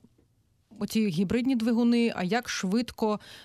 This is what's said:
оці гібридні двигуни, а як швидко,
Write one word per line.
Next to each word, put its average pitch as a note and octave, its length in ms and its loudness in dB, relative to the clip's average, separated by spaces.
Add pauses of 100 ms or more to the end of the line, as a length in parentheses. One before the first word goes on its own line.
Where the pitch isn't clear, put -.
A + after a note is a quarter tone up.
(800)
оці G#3+ 280 0
гібридні A3+ 500 0
двигуни, A#3 600 2
а F#3 80 -4
як A3+ 240 -2
швидко, G#3+ 720 -2 (240)